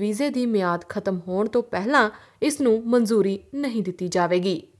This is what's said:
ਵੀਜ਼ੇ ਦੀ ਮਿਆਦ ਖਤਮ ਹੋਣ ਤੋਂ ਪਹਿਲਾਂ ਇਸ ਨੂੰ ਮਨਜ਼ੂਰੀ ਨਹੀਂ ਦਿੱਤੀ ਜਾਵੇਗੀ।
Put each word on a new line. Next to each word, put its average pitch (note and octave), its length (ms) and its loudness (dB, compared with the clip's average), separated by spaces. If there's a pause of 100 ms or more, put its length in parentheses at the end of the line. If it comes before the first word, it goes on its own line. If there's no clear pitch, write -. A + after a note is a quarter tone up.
ਵੀਜ਼ੇ G#3+ 260 0
ਦੀ B3 160 -2
ਮਿਆਦ F3+ 420 0
ਖਤਮ F#3+ 400 -4
ਹੋਣ G3 200 -2
ਤੋਂ A#3 140 0
ਪਹਿਲਾਂ A#3 460 2 (340)
ਇਸ D4 180 0
ਨੂੰ A3+ 260 4
ਮਨਜ਼ੂਰੀ G#3+ 520 2 (160)
ਨਹੀਂ B3+ 280 -4
ਦਿੱਤੀ F3+ 260 -6
ਜਾਵੇਗੀ। F3+ 540 0 (180)